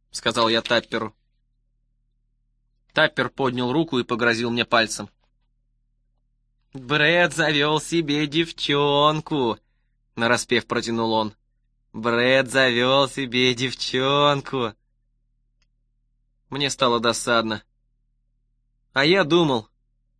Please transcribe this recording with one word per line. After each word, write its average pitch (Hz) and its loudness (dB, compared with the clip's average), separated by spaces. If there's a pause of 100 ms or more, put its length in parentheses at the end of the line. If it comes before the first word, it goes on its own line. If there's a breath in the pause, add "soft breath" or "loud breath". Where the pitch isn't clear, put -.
сказал 113 0
я 113 0
Тапперу. 110 -2 (1800)
Таппер 151 0
поднял 123 -2
руку 151 0
и 117 0
погрозил 117 0
мне 117 -2
пальцем. 110 0 (1700)
«Брэд 147 0
завёл 151 0
себе 151 -2
девчонку», 143 0 (560)
нараспев 117 0
протянул 113 -4
он. 110 -2 (580)
«Брэд 120 0
завёл 131 2
себе 127 -2
девчонку». 131 -2 (1800)
Мне 139 -4
стало 120 2
досадно. 113 0 (1300)
«А 139 2
я 180 4
думал, 143 2 (500)